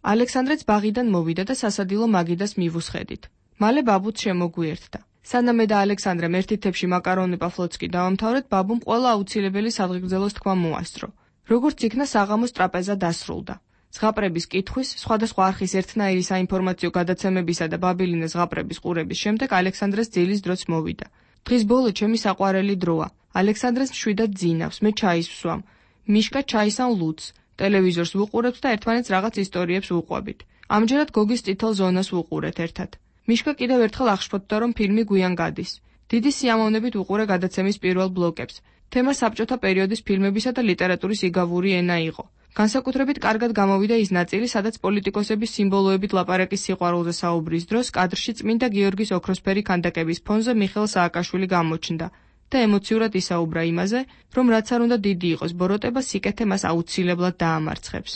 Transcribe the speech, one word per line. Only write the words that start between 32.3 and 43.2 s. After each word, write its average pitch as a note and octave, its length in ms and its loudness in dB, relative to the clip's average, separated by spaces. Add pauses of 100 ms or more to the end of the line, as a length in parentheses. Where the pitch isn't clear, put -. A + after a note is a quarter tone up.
ერთად. E3+ 300 -8 (380)
მიშკა A#3 260 2
კიდევ B3 260 2
ერთხელ A3+ 300 2
აღშფოთდა, G3 480 -2
რომ A#3+ 140 0
ფილმი G#3+ 300 2
გვიან F#3+ 320 2
გადის. E3 360 -4 (400)
დიდი A#3 200 4
სიამოვნებით A3+ 640 2
უყურე G3+ 320 0
გადაცემის F#3 540 0
პირველ F#3 320 0
ბლოკებს. E3+ 480 -2 (320)
თემა B3+ 220 2
საბჭოთა A3+ 440 0
პერიოდის F#3+ 460 0
ფილმებისა G3 480 2
და B3+ 100 -2
ლიტერატურის F#3 640 0
იგავური F3+ 480 0
ენა F3 220 2 (100)
იყო. - 180 -8 (320)
განსაკუთრებით C4 640 2